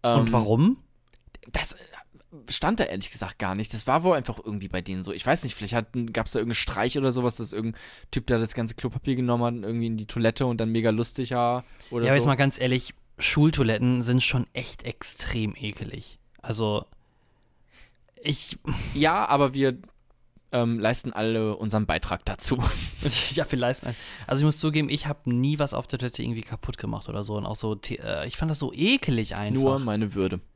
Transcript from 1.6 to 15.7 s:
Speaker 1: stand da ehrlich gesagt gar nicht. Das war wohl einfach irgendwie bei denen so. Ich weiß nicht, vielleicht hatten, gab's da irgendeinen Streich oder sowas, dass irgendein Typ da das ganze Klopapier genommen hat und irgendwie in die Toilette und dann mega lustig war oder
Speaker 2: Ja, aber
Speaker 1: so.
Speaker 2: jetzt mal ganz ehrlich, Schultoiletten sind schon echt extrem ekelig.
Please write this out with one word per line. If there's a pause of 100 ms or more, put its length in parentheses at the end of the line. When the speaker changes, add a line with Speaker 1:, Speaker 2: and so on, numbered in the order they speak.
Speaker 1:
stand
da
ehrlich
gesagt
gar
nicht.
Das
war
wohl
einfach
irgendwie
bei
denen
so.
Ich
weiß
nicht,
vielleicht
hatten,
gab's
da
irgendeinen
Streich
oder
sowas,
dass
irgendein (320)
Typ
da
das
ganze
Klopapier
genommen
hat
und
irgendwie
in
die
Toilette
und
dann
mega
lustig
war (260)
oder
Speaker 2:
Ja,
aber
Speaker 1:
so.
Speaker 2:
jetzt
mal
ganz
ehrlich, (240)
Schultoiletten
sind
schon
echt
extrem
ekelig. (220)